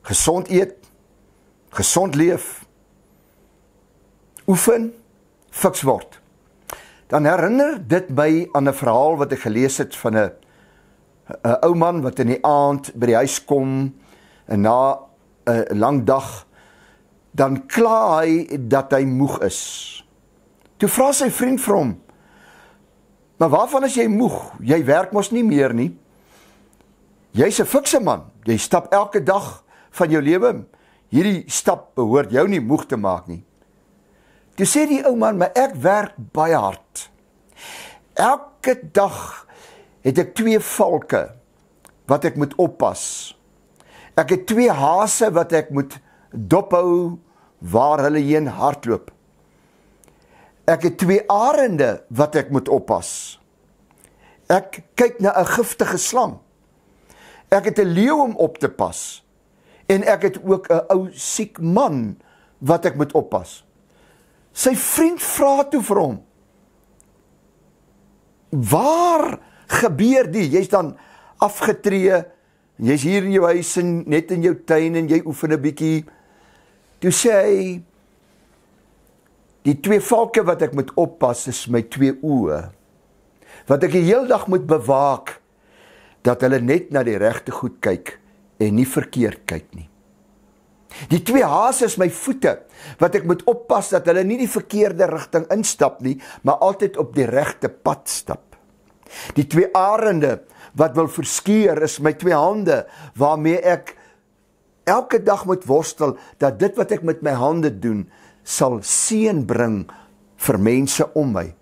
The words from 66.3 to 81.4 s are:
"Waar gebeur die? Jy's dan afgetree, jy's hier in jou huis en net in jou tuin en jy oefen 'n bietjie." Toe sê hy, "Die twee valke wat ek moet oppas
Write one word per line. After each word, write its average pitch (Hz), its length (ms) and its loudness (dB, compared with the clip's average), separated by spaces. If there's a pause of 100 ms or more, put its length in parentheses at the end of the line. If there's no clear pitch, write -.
"Waar 294 880 0 (280)
gebeur 226 640 2
die? 180 180 -2
Jy's 185 200 0
dan 175 280 0 (420)
afgetree, 190 840 0 (520)
jy's 127 260 0
hier 185 220 0
in 196 80 -2
jou 185 120 4
huis 170 320 0
en 175 320 -2
net 160 220 0
in 175 120 -2
jou 170 120 2 (100)
tuin 165 320 0
en 165 120 -2
jy 160 160 2
oefen 156 280 -4
'n 156 80 0
bietjie." 156 440 -2 (920)
Toe 180 120 2
sê 233 200 2
hy, 190 520 2 (1800)
"Die 143 180 0
twee 202 200 2
valke 226 420 0
wat 175 200 0
ek 143 120 -2
moet 135 200 -4
oppas 131 520 0